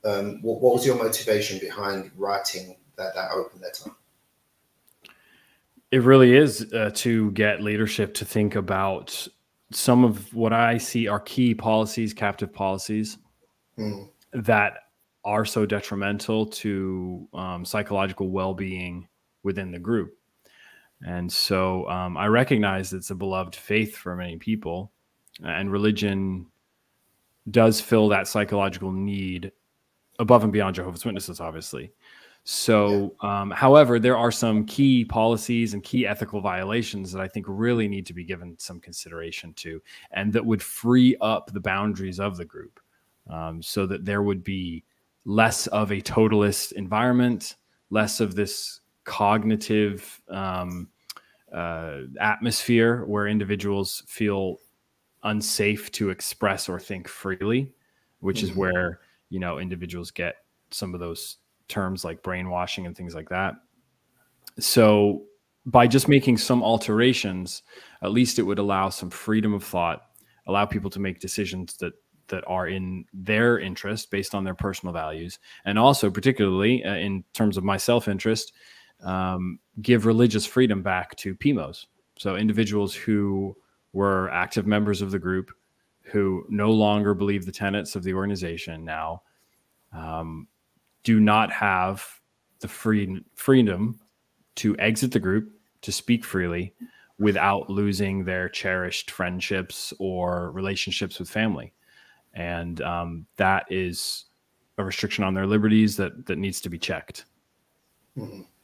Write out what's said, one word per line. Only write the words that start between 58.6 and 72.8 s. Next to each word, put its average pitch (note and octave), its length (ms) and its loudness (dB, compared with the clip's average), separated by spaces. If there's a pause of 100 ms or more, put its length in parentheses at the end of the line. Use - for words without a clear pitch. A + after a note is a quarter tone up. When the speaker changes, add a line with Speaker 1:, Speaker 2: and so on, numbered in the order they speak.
Speaker 2:
you F#2+ 100 -8
know, F2 200 -6
individuals F2 520 -10
get E2+ 260 -8 (340)
some F2+ 220 -8
of F2 60 -10
those - 380 -10 (320)
terms F#2+ 340 -4
like E2 180 -10
brainwashing F2+ 640 -6
and F2 120 -12
things E2+ 180 -12
like D#2 140 -14
that. F#2 240 -2 (1080)
So G#2 640 6 (420)
by A#2+ 220 8
just C3 220 4
making C3 280 6
some B2 240 0
alterations, A2 1000 0 (380)
at F#2+ 100 -4
least A#2+ 280 2
it - 20 2
would G2 180 0
allow G2 300 0
some F#2 200 -8
freedom G#2+ 440 0
of G2 100 -4
thought, E2+ 380 -4 (460)
allow G2+ 180 2
people G2 240 -6
to G2 100 -10
make F#2+ 220 -6
decisions F#2 560 -8
that, E2+ 160 -8 (340)
that F#2 180 -8
are F#2 220 -4
in F#2 460 -8